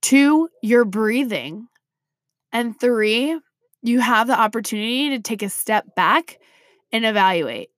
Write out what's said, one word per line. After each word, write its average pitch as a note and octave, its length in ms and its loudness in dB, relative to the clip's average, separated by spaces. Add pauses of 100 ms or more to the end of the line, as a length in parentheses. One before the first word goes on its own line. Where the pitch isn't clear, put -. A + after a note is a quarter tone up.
Two, D4 480 4 (120)
you're A#3+ 220 4
breathing. G#3+ 840 -4 (840)
And A#3 260 -4
three, B3 600 0 (400)
you A#3+ 200 2
have A#3 260 2
the B3 120 0
opportunity A3+ 720 -2
to C4+ 120 -4
take G#3 220 -8
a G3+ 60 -6
step - 480 -4
back A3+ 420 0 (540)
and A3+ 140 0
evaluate. F#3 720 0